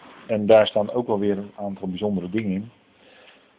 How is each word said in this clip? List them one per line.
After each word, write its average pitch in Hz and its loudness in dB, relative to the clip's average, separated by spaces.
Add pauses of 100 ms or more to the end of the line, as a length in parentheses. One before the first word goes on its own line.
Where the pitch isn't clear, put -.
(280)
En 107 -2
daar 107 8
staan 107 -2
ook 120 -2
wel 107 0
weer 101 0
een 104 -12
aantal 98 -10
bijzondere 92 -4
dingen 104 -4
in. 104 -6 (880)